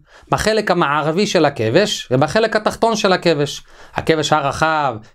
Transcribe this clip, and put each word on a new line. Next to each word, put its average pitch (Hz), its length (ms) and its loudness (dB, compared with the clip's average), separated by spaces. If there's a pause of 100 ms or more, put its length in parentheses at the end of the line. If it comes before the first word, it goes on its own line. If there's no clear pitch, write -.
(300)
בחלק 214 400 0
המערבי 160 560 0
של 185 180 2
הכבש 139 680 0
ובחלק 151 460 0
התחתון 226 400 0
של 202 160 2
הכבש. 160 500 -2 (320)
הכבש 156 380 0
הרחב 147 600 0 (200)